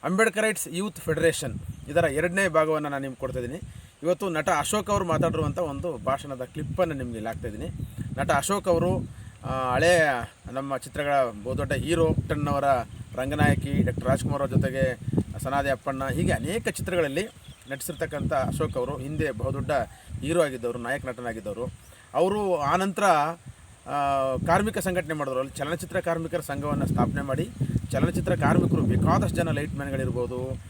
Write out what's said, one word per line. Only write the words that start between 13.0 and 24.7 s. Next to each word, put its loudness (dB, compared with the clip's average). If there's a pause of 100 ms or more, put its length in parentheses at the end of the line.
ರಂಗನಾಯಕಿ 2
ಡಾಕ್ಟರ್ 0
ರಾಜ್ಕುಮಾರ್ 0
ಅವ್ರ -2
ಜೊತೆಗೆ 2 (460)
ಸನಾದಿ 0
ಅಪ್ಪಣ್ಣ, -2
ಹೀಗೆ 2
ಅನೇಕ -2
ಚಿತ್ರಗಳಲ್ಲಿ 0 (480)
ನಟಿಸಿರ್ತಕ್ಕಂಥ -4
ಅಶೋಕ್ 0
ಅವರು -2
ಹಿಂದೆ -2
ಬಹುದೊಡ್ಡ -4 (500)
ಹೀರೋ 2
ಆಗಿದ್ದವರು, -2
ನಾಯಕ -4
ನಟನಾಗಿದ್ದವರು. -6 (420)
ಅವರು 2
ಆನಂತರ, 2 (840)
ಆ, 2 (120)
ಕಾರ್ಮಿಕ 4